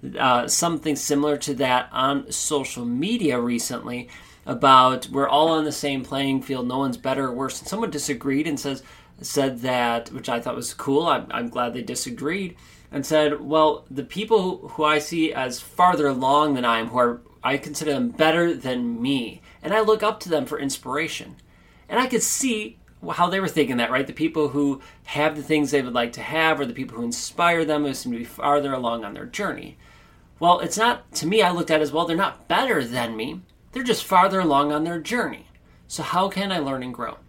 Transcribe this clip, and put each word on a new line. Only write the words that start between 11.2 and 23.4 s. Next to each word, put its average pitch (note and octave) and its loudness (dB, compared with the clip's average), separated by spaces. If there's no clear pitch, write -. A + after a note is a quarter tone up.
I'm A#2+ -4
glad A#2+ -4
they B2 -6
disagreed, D3 -6
and C#3 -6
said, D3+ 2
"Well, D#3 2
the C3 -8
people G3 -2
who - -4
I D3+ 4
see D#3+ -2
as B2+ -4
farther D3+ 2
along C#3 4
than B2 -2
I A#2 4
am, A2+ -4
who B2 -2
are, A#2+ 2
I C3+ 0
consider D3+ -4
them B2 0
better D#3+ 2
than A#3 -4
me, C3+ -2
and E3 -4
I A3 6
look G#3+ 4
up G#3+ 0
to - -14
them D3+ 0
for D3 -8
inspiration." C#3 -6
And G#3 0
I C4 2
could B3+ 0
see A3 -2
how F3 2
they F#3+ 0